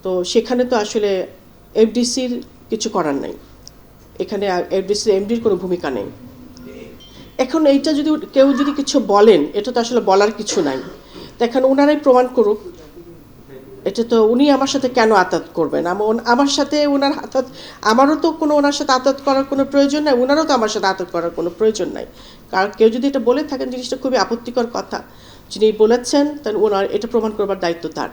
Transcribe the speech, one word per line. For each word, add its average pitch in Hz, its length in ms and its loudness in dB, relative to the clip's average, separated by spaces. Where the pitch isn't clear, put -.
তো 185 220 -2
সেখানে 247 400 0
তো 247 120 0
আসলে 208 500 -2
এফডিসির 240 680 0
কিছু 226 200 -4
করার 160 240 0
নাই, - 180 -6
এখানে 196 320 -4
আর 180 200 -2
এফডিসি 190 400 -2
এমডির 202 300 0
কোনো 214 160 0
ভূমিকা 175 340 -4
নেই। 104 140 -6
এখন 294 280 0
এইটা 277 260 4
যদি 302 420 -2
কেউ 277 180 6
যদি 285 200 0
কিছু 277 280 -2
বলেন, 202 540 6
এটা 208 180 -4
তো 240 80 0
আসলে 233 200 0
বলার 196 320 4
কিছু 208 300 -4
নাই। 135 160 -2
তো 240 60 0
এখন 254 200 0
ওনারাই 285 320 4
প্রমাণ 254 300 4
করুক, 220 320 0
এটা 226 200 -2
তো 226 200 4
উনি 247 260 4
আমার 269 160 2
সাথে 262 220 -2
কেন 233 240 2
আতাত 180 300 2
করবেন? 151 320 -2
আম-, 190 160 -2
ওন-, 220 220 -2
আমার 247 220 2
সাথে 294 400 0
ওনার 277 320 0
আতাত, 254 260 -6
আমারও 269 340 4
তো 320 160 0
কোনো 311 220 -2
ওনার 285 180 2
সাথে 285 200 -2
আতাত 269 320 0
করার 269 200 2
কোনো 277 200 -2
প্রয়োজন 277 380 2
নাই, 294 120 2
ওনারও 277 300 2
তো 302 80 0
আমার 220 160 2
সাথে 196 180 -2
আতাত 185 260 -2
করার 170 180 -4
কোনো 170 200 -6
প্রয়োজন 214 380 -2
নাই। - 180 -10
কারণ 196 280 0
কেউ 220 120 6
যদি 247 180 -2
এটা 277 100 -2
বলে 247 260 0
থাকেন, 262 260 -6
জিনিসটা 254 260 -8
খুবই 262 200 -2
আপত্তিকর 233 560 -2
কথা। - 300 -8
যিনি 214 220 2
বলেছেন, 254 680 2
তাহলে 214 200 -6
ওনার 196 320 0
এটা 220 180 -4
প্রমাণ 220 220 -2
করবার 196 300 -4
দায়িত্ব 170 280 -4
তার। 143 240 -8